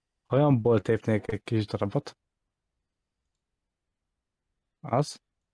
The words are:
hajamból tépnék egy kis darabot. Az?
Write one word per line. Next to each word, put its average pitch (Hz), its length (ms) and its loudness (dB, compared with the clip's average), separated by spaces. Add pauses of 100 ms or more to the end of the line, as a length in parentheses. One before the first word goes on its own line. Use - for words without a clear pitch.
(260)
hajamból 120 540 2
tépnék 110 520 -2
egy 101 120 -6
kis 110 220 -2
darabot. 107 500 -6 (2750)
Az? - 400 -4 (340)